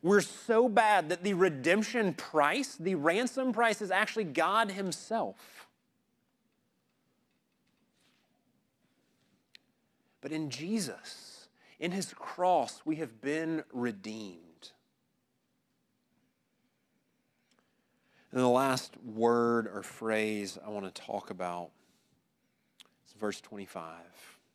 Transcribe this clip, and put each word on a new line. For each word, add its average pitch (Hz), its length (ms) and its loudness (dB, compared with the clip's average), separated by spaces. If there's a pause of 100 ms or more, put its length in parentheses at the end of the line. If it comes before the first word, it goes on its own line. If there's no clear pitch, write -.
We're 190 220 6
so 233 480 2
bad 202 400 4
that 175 120 -2
the 202 120 0
redemption 185 800 2
price, 160 640 0
the 180 180 -2
ransom 226 580 0
price, 220 300 2
is 190 80 -6
actually 208 340 0
God 180 460 2
himself. 185 960 -6 (4000)
But 143 100 -8
in 156 180 -4
Jesus, 151 960 -8 (300)
in 175 140 -4
his 190 200 -6
cross, 180 720 0
we 156 120 -2
have 117 260 -10
been 160 500 -2
redeemed. 107 680 -6 (4000)
And 127 120 2
the 127 60 6
last 131 540 2
word 117 640 2
or 98 160 -10
phrase 107 840 -4
I 104 40 -12
want 101 260 -8
to - 80 -14
talk 107 280 -8
about 87 400 -8 (1500)
verse 104 220 -2
twenty-five. 85 960 -14 (160)